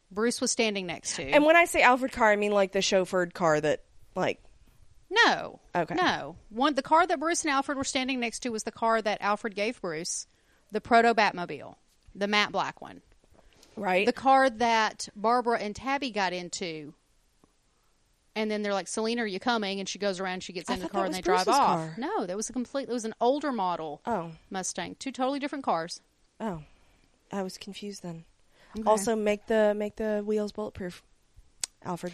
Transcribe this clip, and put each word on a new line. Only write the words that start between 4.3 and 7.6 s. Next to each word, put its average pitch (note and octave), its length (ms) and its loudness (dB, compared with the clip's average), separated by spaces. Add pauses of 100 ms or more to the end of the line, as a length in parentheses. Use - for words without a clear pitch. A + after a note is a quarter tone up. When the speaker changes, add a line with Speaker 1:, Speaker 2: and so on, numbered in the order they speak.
Speaker 1:
No. F4+ 500 2 (140)
Speaker 2:
Okay. E3+ 200 -2
Speaker 1:
No. F3 420 -2 (120)
One, C4 260 0
the C4 80 -2
car E4 240 4
that E4 140 0
Bruce E4 240 -2
and D#4 80 0
Alfred C#4 260 -2